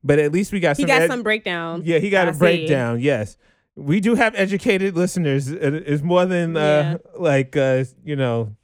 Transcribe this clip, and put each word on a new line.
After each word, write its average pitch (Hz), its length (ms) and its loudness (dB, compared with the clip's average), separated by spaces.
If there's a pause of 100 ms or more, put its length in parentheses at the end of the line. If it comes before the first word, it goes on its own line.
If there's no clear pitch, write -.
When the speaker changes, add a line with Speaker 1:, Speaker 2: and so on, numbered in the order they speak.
Speaker 1:
But 147 140 4
at 151 140 2
least 190 220 -2
we 196 60 -2
got 151 180 0
Speaker 2:
He 190 60 -2
Speaker 1:
some 247 40 -2
Speaker 2:
got 262 160 4
Speaker 1:
ed-, 254 80 2
Speaker 2:
some 247 100 -4
breakdown. 175 640 -4
Speaker 1:
yeah, 165 140 2
he 190 100 -2
got 185 180 2
Speaker 2:
I 165 40 0
Speaker 1:
a - 20 -6
Speaker 2:
see. 147 60 -8
Speaker 1:
breakdown, 151 600 2
yes. 123 380 -2 (380)
We 147 240 -2
do 220 160 2
have 226 200 2
educated 196 640 0
listeners. 151 520 0
It 165 120 -8 (260)
is 147 140 0
more 180 240 2
than, 170 320 -2
uh, - 20 0
Speaker 2:
Yeah. 151 380 2 (220)
Speaker 1:
like, 139 360 0
uh, 131 280 2 (200)
you 147 120 -6
know 117 480 -2